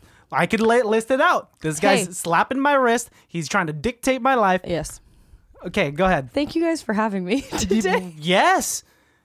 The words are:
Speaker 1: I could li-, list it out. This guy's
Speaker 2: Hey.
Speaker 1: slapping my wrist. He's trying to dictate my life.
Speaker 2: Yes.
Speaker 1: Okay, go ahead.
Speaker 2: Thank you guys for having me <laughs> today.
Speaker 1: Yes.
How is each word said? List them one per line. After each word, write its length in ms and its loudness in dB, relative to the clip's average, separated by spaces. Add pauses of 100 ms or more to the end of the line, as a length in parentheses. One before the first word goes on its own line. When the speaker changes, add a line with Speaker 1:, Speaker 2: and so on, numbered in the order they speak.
(320)
Speaker 1:
I 140 2
could 160 0
li-, 200 4
list 300 0
it 80 2
out. 300 0 (100)
This 220 -6
guy's 260 4
Speaker 2:
Hey. 60 -16
Speaker 1:
slapping 460 0
my 140 2
wrist. 360 2 (180)
He's 220 -6
trying 180 0
to 60 -6
dictate 480 -2
my 120 2
life. 320 2
Speaker 2:
Yes. 360 -6 (680)
Speaker 1:
Okay, 240 -2
go 140 0
ahead. 260 0
Speaker 2:
Thank 240 -4
you 80 0
guys 180 -2
for 120 -6
having 320 -2
me 160 -2
<laughs> 180 -14
today. 580 0
Speaker 1:
Yes. 640 0 (420)